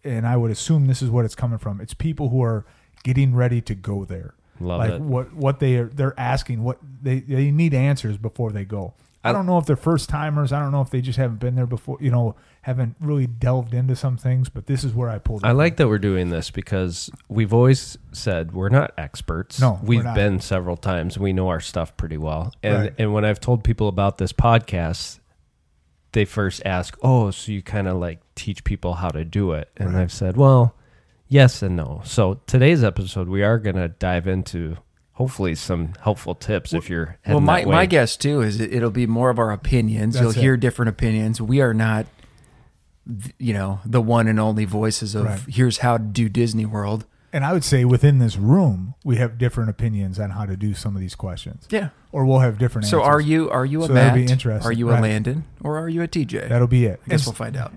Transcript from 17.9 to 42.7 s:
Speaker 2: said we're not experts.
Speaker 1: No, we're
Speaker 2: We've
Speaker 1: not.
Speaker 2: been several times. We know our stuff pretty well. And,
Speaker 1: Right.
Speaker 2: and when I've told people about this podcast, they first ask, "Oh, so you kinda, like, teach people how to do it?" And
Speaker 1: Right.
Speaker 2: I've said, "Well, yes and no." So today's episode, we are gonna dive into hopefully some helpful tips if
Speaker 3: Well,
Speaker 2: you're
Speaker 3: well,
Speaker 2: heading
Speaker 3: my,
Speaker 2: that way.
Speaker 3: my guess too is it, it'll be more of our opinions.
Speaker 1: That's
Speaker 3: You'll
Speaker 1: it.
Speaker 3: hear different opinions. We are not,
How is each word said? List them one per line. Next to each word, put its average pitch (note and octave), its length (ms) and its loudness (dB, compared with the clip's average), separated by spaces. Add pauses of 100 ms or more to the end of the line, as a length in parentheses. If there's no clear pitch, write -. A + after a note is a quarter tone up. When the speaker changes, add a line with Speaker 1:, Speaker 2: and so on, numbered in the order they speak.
Speaker 2:
said E2+ 400 -4
we're F#2 160 -4
not C3+ 300 2
experts. D#2+ 640 -8
Speaker 1:
No, G#2+ 200 2
we're G2 60 -4
Speaker 2:
We've A2+ 160 4
Speaker 1:
not. A#2 100 -4
Speaker 2:
been G2+ 260 2
several F2+ 360 -4
times. F2+ 420 -4
We G2 140 -2
know F#2 160 0
our E2 120 -2
stuff - 360 -8
pretty D#2 220 -6
well. D#2 340 -6 (100)
And, G#2 120 0
Speaker 1:
Right. G#2 240 -2
Speaker 2:
and G#2+ 160 0
when G#2+ 100 0
I've G#2+ 160 0
told A#2+ 240 0
people G#2+ 240 0
about G2 300 0
this F#2 160 -2
podcast, F2+ 840 0 (920)
they G#2 140 2
first G2 400 -2
ask, F2+ 360 -4
"Oh, B2 280 4
so - 200 -10
you G2 120 -6
kinda, F#2+ 320 -2
like, F2 260 -6 (140)
teach - 280 -8
people F2+ 320 -2
how E2+ 140 -4
to D#2 160 -4
do F2+ 280 -2
it?" D2+ 260 -6
And F#2 160 -2
Speaker 1:
Right. F#2 80 2
Speaker 2:
I've F2 100 -2
said, F#2 240 -2
"Well, B2+ 380 6 (540)
yes C3 340 6
and F#2 140 -2
no." D#2+ 280 -6
So G2 420 0
today's C3 380 4
episode, F#2 440 -2
we G2 140 0
are A2+ 160 4
gonna F#2 300 -2
dive F2+ 380 -2
into F2 500 -4 (420)
hopefully G2+ 360 -2
some E2+ 460 -4
helpful F#2+ 340 -2
tips - 400 -4
if E2 100 -2
Speaker 3:
Well, - 60 -14
Speaker 2:
you're E2 160 -4
Speaker 3:
well, E2+ 160 -14
Speaker 2:
heading D3 220 2
Speaker 3:
my, E3 160 4
Speaker 2:
that - 80 -2
way. - 80 4
Speaker 3:
my F#3 100 4
guess D3 300 2
too C#3+ 240 0
is G#2+ 200 0
it, A2 140 -4
it'll A#2 160 0
be A#2+ 160 0
more A#2 240 2
of A2+ 80 -2
our A2 140 0
opinions. A2 600 0
Speaker 1:
That's B2 80 4
Speaker 3:
You'll A2+ 100 4
Speaker 1:
it. G#2+ 40 -2
Speaker 3:
hear C3 200 4
different A#2+ 320 0
opinions. A2 520 0
We B2 200 2
are B2 120 4
not, A2 340 0 (1000)